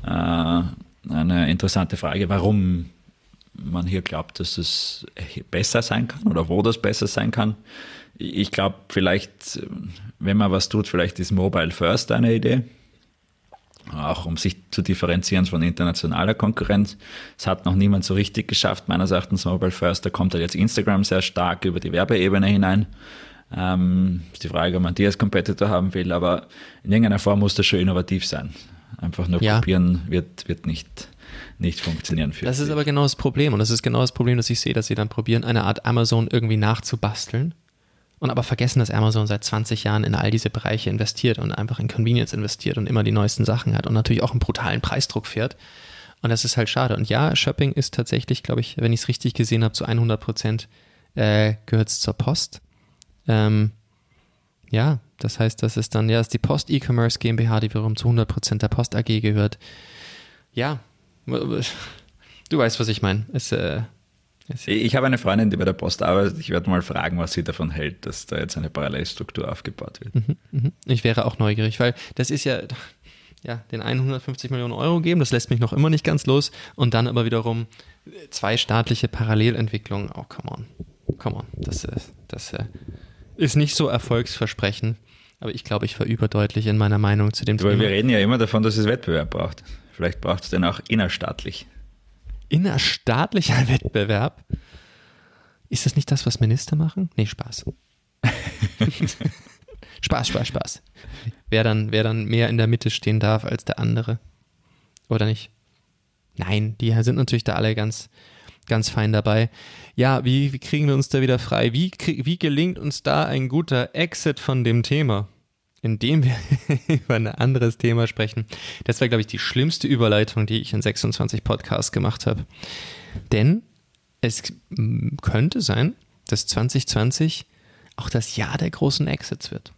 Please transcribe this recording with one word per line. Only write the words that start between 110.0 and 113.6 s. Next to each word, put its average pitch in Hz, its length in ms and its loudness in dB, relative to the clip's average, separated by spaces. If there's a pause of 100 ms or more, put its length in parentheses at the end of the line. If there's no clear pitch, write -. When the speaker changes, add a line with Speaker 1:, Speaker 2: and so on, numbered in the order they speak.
Speaker 2:
wie, 135 280 2
wie 127 60 -8
kriegen 147 280 0
wir 139 80 4
uns 135 140 2
da 135 120 2
wieder 127 180 4
frei? 117 340 0
Wie 170 180 0
krie-, - 340 -4
wie 170 140 -2
gelingt 160 400 0
uns - 240 -6
da 143 220 2
ein 131 240 -2
guter 135 460 0